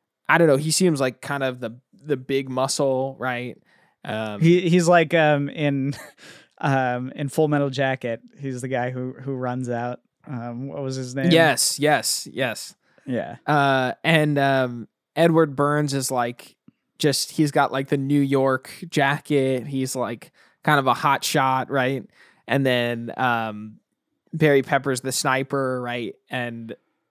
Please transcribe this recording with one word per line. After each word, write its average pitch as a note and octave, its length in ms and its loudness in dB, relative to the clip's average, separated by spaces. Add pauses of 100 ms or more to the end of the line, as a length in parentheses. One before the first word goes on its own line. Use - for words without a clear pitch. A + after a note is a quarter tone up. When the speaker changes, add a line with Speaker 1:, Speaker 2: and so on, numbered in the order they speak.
(280)
Speaker 1:
I E3 100 6
don't E3+ 100 6
know, C#3 100 6
he D#3 140 -2
seems E3+ 280 2
like C3 220 -4
kind C#3+ 220 -6
of B2+ 180 -4
the, A#2+ 180 -10 (240)
the D3 140 -2
big C3+ 320 -4
muscle, C3+ 680 -2
right? B2 400 -6 (460)
Um, A2 380 -6
Speaker 2:
He, E3+ 280 4
he's E3+ 200 4
like, E3+ 240 4
um, D3+ 360 4
in, C#3+ 440 -2 (340)
<laughs> - 300 -20
um, B2+ 580 -2
in C#3+ 140 -6
Full D#3 180 2
Metal C#3+ 220 0
Jacket, C3 520 -2 (180)
he's C3 220 -8
the C3+ 60 -8
guy B2+ 240 -2
who, B2+ 220 -8
who C3+ 200 -10
runs B2+ 360 -4
out. A#2+ 320 -6 (260)
Um, A#2+ 400 -10
what C#3+ 160 -10
was C3 120 -6
his B2+ 200 -10
name? C#3 160 2
Speaker 1:
Yes, D#3+ 480 4
yes, C#3+ 520 0
yes. A#2 440 -6 (300)
Speaker 2:
Yeah. A#2 320 -6 (100)
Speaker 1:
Uh, C3+ 460 2 (100)
and, D3+ 340 4
um, C3 500 0 (280)
Edward D#3+ 400 4
Burns D3 380 0
is, C3+ 180 -4
like, B2 440 -4 (440)
just, C#3+ 320 0
he's D3+ 200 2
got, C#3+ 200 2
like, C3+ 160 -4
the D3 100 2
New C#3 240 2
York C3+ 500 0 (180)
jacket. C3+ 760 0
He's, C3+ 300 -4
like, A#2+ 360 -6 (320)
kind D3 160 4
of C3+ 80 0
a B2 60 4
hot C#3 300 0
shot, C3 480 0
right? C3 320 -2 (440)
And C#3 180 2
then, A#2+ 520 0
um, A2 600 -4 (560)
Barry D3 280 4
Pepper's C3 400 -2
the C3+ 100 -6
sniper, C3 720 -2
right? A#2+ 340 -6 (140)
And, A#2 460 -8 (360)